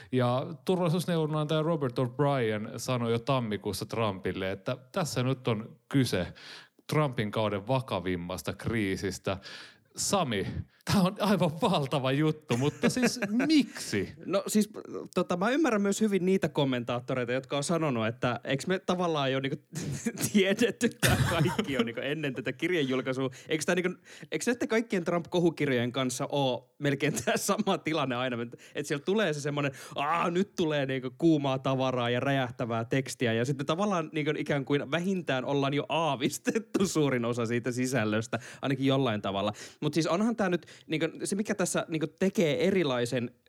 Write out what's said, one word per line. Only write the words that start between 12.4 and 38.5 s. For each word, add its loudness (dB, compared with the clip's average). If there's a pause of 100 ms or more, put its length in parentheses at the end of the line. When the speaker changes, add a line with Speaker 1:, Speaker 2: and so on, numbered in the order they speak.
Speaker 1:
mutta 2
siis 0 (120)
Speaker 2:
<laughs> 2
Speaker 1:
miksi? 2 (120)
Speaker 2:
No 0
siis, 2 (460)
tota, 0
mä 0
ymmärrän 4
myös 0
hyvin 2
niitä 4
kommentaattoreita, 0
jotka -2
on 0
sanonut, 0
että -2
eiks -2
me 0
tavallaan 0
jo 0
niinku -2 (380)
<laughs> -4
tiedetty 4 (120)
tää 4 (120)
kaikki 0
jo 2
niinku -4
ennen -2
tätä -4
kirjan 0
julkaisua? -2 (200)
Eiks -2
tää 2
niinku, 0 (380)
eiks -2
näitten 0
kaikkien 0
Trump-kohukirjojen 2
kanssa -2
oo 0
melkein 0 (120)
tää 2
sama 0
tilanne -2
aina, -2
että, -8 (180)
et -4
siellä -4
tulee 2
se -6
semmonen, -2 (240)
"Aa, 0
nyt 0
tulee 2
niinku -4
kuumaa 4
tavaraa 0
ja 2
räjähtävää 0
tekstiä", 0
ja 2
sitten -2
tavallaan 0
niinku 0
ikään -2
kuin 0
vähintään -2
ollaan 0
jo 0
aavistettu 0
suurin 2
osa 0
siitä 0
sisällöstä, 0 (220)